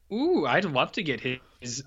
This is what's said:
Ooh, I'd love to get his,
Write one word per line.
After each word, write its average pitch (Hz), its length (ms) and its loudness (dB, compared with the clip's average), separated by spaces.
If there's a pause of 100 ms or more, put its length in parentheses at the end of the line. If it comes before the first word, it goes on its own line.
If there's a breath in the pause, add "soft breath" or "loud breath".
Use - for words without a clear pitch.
(120)
Ooh, 254 340 2
I'd 147 200 4
love 147 280 0
to 220 100 -4
get 127 160 -2 (400)
his, 123 280 -10